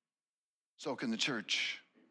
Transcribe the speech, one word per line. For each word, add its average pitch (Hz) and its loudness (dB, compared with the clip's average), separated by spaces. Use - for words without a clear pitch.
So 143 -4
can 123 0
the 113 2
church. - 0